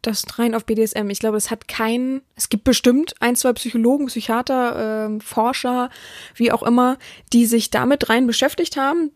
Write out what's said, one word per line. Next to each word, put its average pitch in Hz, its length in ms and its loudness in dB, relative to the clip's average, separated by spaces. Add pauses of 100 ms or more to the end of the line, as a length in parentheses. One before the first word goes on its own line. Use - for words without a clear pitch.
das 220 220 -4 (140)
rein 233 160 0
auf 220 100 -4
B 220 100 -2
D 220 80 2
S 214 100 0
M. 202 180 -4
Ich 202 80 -6
glaube, 214 180 -2
es 208 140 -4
hat 220 160 -8
keinen, 247 560 -2 (140)
es - 120 -6
gibt - 160 -2
bestimmt 254 560 2
ein, 240 140 2
zwei 247 200 0
Psychologen, 247 520 0
Psychiater, 233 1000 -2
ähm, 214 140 -6
Forscher, 247 720 -2 (440)
wie 240 180 2
auch 233 100 0
immer, 247 340 4 (360)
die 240 140 6
sich 226 240 0
damit - 380 0
rein 240 180 4
beschäftigt 285 500 0
haben. 294 400 0